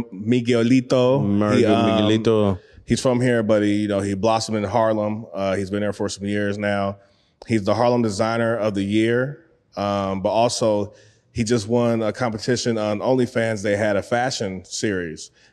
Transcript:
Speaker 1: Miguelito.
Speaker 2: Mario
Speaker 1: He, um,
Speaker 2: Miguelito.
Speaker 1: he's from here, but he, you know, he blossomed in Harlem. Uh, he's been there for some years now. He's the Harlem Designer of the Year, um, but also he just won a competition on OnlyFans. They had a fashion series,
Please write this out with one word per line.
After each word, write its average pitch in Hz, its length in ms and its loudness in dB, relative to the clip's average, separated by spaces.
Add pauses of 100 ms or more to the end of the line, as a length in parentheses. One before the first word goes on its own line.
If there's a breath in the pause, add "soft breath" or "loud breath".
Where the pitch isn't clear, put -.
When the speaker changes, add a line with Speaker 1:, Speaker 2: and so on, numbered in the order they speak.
(120)
Speaker 1:
Miguelito. 123 1120 2
Speaker 2:
Mario 104 360 2
Speaker 1:
He, 120 80 4
um, 113 240 4 (180)
Speaker 2:
Miguelito. 107 500 2 (280 loud breath)
Speaker 1:
he's 117 160 0
from 123 180 2
here, 120 220 2
but 104 200 4
he, 104 200 2
you 104 60 -2
know, 101 120 0
he 98 140 -2
blossomed 110 420 0
in 104 80 -2
Harlem. 107 680 0
Uh, 95 200 -2
he's 95 140 -4
been 101 140 -2
there 104 100 -2
for 101 160 -4
some 98 160 -10
years 101 320 -2
now. 101 400 -2 (500 soft breath)
He's 110 180 0
the 101 100 2
Harlem 120 260 2
Designer 113 560 0
of 107 160 -2
the 98 100 -2
Year, 117 640 0 (320)
um, 98 460 -2
but 101 80 0
also 107 640 0 (380 soft breath)
he 120 120 -4
just 107 240 0
won 117 340 0
a 107 100 -2
competition 117 680 -2
on 104 220 -2
OnlyFans. 113 640 0
They 104 140 0
had 104 200 0
a 95 60 -2
fashion 117 640 -4
series, 90 680 -6 (220 soft breath)